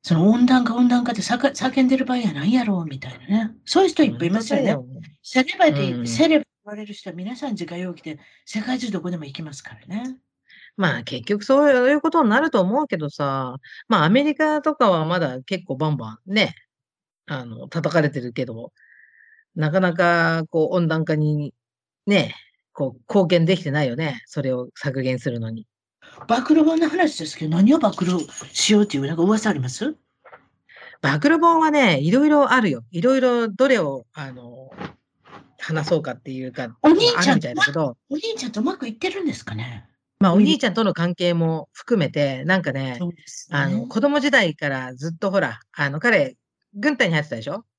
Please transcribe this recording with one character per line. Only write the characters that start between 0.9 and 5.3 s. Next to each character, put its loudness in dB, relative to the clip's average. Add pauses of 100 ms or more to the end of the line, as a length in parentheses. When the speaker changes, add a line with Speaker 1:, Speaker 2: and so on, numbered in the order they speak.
Speaker 1:
化 -2
っ -4
て -6
さ -2
か-、 0
叫 0
ん 4
で 4
る -2
場 -2
合 -2
や 0
な -6
い 2
や 2
ろ、 -2
み -10
た -12
い -18
な -20
ね。 0 (140)
そ 2
う 6
い 4
う 2
人 2
い 2
っ -10
ぱ -2
い 0
い 0
ま 0
す -4
よ 0
ね。 2
Speaker 2:
本 -6
当 -16
だ -20
よ。 -20
Speaker 1:
セ 0